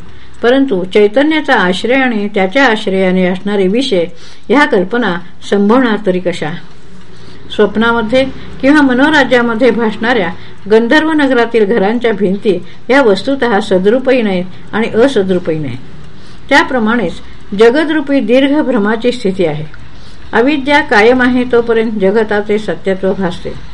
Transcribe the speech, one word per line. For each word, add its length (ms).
परंतु 400
चैतन्याचा 680
आश्रय 420
आणि 320
त्याच्या 380
आश्रयाने 600
असणारे 420
विषय 380
ह्या 160
कल्पना 500
संभवणार 560
तरी 140
कशा? 300
स्वप्नामध्ये 720
किंवा 200
मनोराज्यामध्ये 920
भासणाऱ्या 580
गंधर्व 400
नगरातील 540
घरांच्या 480
भिंती 500
या 120
वस्तुतः 580
सद्रूपही 640
नाहीत 240
आणि 160
असद्रूपही 680
नाहीत. 180
त्याप्रमाणेच 640
जगदरूपी 600
दीर्घ 420
भ्रमाची 500
स्थिती 340
आहे. 200
अविद्या 480
कायम 400
आहे 220
तोपर्यंत 480
जगताचे 680
सत्यत्व 560
भासते, 400